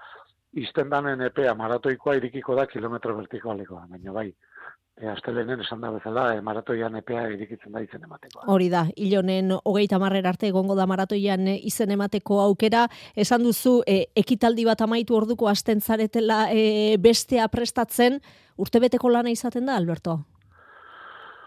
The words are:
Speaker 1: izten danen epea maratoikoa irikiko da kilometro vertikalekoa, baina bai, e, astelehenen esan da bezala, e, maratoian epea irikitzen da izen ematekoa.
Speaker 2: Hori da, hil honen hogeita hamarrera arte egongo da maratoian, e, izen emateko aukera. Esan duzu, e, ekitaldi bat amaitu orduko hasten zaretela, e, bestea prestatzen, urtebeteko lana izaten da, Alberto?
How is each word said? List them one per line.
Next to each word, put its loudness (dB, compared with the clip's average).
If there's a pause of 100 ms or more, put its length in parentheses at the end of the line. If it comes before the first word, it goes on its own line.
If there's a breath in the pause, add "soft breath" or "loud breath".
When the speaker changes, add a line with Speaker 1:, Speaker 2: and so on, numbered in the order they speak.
(560 loud breath)
Speaker 1:
izten -4
danen -2
epea 0
maratoikoa -2
irikiko -6
da 2
kilometro -8
vertikalekoa, -10
baina -16
bai, -6 (680 loud breath)
e, -12
astelehenen -6
esan -10
da -8
bezala, -4
e, -8
maratoian -6
epea -6
irikitzen -14
da -8
izen -16
ematekoa. -18
Speaker 2:
Hori 4
da, 2 (100)
hil 0
honen 0
hogeita 0
hamarrera 0
arte -2
egongo 0
da 2
maratoian, 0
e, 0 (140)
izen 0
emateko 0
aukera. 4 (300 loud breath)
Esan 2
duzu, 4
e, 4 (180)
ekitaldi 2
bat 2
amaitu 0
orduko 0
hasten 0
zaretela, 0
e, 4
bestea 4
prestatzen, 0 (340 soft breath)
urtebeteko 2
lana 2
izaten -4
da, -2
Alberto? -2 (1200 loud breath)